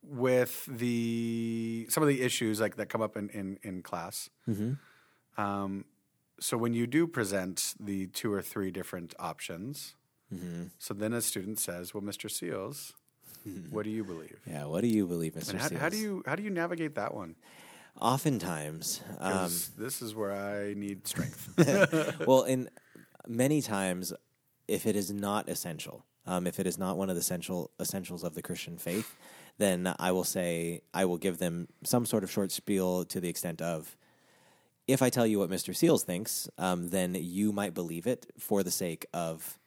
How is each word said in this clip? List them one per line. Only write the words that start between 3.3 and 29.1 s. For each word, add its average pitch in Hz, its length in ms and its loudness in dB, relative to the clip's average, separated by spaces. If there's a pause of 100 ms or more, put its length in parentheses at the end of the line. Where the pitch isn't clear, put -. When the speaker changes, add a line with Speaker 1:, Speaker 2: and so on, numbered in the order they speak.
Speaker 1:
in, 98 340 -6
in 92 180 -6
class, 87 480 -8 (180)
Speaker 2:
Mm-hmm. 110 260 0 (680)
Speaker 1:
um, 98 440 -2 (540)
so - 180 0
when 117 160 2
you 117 140 2
do 151 180 4
present 98 760 -2
the 98 280 -2
two 107 260 -2
or 98 80 0
three 95 300 -4
different 90 480 -8
options, 92 760 -8 (380)
Speaker 2:
Mm-hmm. 87 320 -6 (120)
Speaker 1:
so - 160 -6
then 107 200 -2
a 92 80 0
student 98 380 -4
says, 87 340 -4
"Well, 104 100 -4
Mister 101 260 -6
Seals, 135 640 -6 (400)
Speaker 2:
<laughs> 92 380 -10
Speaker 1:
what 107 120 -2
do 104 60 -4
you 110 140 -2
believe?" 82 420 -10
Speaker 2:
Yeah, 73 200 -6
what 80 160 0
do 117 60 4
you 107 200 6
believe, 85 280 0
Mister 82 180 -6
Speaker 1:
And 95 80 -2
how, 139 80 0
Speaker 2:
Seals? 170 120 -4
Speaker 1:
how 156 80 2
do 202 80 -4
you, 208 300 -4
how 135 80 -2
do 196 80 -4
you 208 80 -4
navigate 170 440 -2
that - 200 -2
one? 87 200 -8 (680)
Speaker 2:
Oftentimes, 85 1000 0 (180)
um, 95 140 0
Speaker 1:
'Cause 87 440 0
this 117 240 -6
is 110 140 -8
where 104 160 -2
I 101 420 -4
need 101 320 -6
strength. - 520 -6
Speaker 2:
<laughs> 165 680 6
Well, 131 180 10
in 127 260 0 (580)
many 131 340 4
times, 92 520 0 (540)
if 101 180 0
it 107 100 4
is 98 160 0
not 101 380 0
essential, - 560 -6 (200)
um, 90 220 2
if 87 120 -4
it 95 60 2
is 85 120 0
not 92 200 0
one 95 120 0
of 90 60 2
the 85 40 0
essential, 87 600 -2
essentials 87 440 -4
of 82 120 -4
the 87 60 -8
Christian 85 360 -8
faith, 92 380 -4 (420)